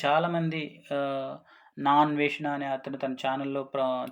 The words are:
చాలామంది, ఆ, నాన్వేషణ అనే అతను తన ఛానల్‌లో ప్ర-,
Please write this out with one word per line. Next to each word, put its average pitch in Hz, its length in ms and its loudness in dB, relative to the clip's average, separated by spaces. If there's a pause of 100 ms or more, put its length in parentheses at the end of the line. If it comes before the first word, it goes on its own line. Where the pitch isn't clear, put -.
చాలామంది, 160 880 0
ఆ, 143 40 -2 (840)
నాన్వేషణ 147 720 4
అనే 143 180 -4
అతను 135 320 -4
తన 135 140 -4
ఛానల్‌లో 135 500 -2
ప్ర-, 131 500 -2